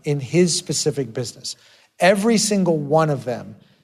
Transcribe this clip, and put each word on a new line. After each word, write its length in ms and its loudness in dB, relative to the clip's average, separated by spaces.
in 160 -2
his 380 2
specific 560 -4
business. 420 -10
Every 380 4
single 400 2
one 320 0
of 160 -4
them 300 -8